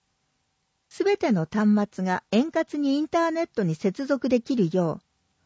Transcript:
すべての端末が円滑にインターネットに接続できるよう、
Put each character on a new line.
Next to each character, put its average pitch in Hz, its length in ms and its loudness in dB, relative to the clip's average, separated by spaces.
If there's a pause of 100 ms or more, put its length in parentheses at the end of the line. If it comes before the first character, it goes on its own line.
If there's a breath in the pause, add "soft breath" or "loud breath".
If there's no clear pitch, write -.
(880)
す - 140 -4
べ 403 140 2
て 320 160 0
の 165 180 0
端 208 460 0
末 185 80 -4
が 180 260 -2
円 262 240 0
滑 311 260 -4
に 277 140 0
イ 294 60 0
ン 311 80 -4
タ 330 180 0
ー 330 60 0
ネ 330 100 -2
ッ 330 100 -4
ト 208 120 -2
に 160 100 0
接 208 320 -4
続 277 220 0
で 247 120 2
き 269 140 -4
る 185 160 2
よ 170 300 -2
う、 - 20 -20 (440)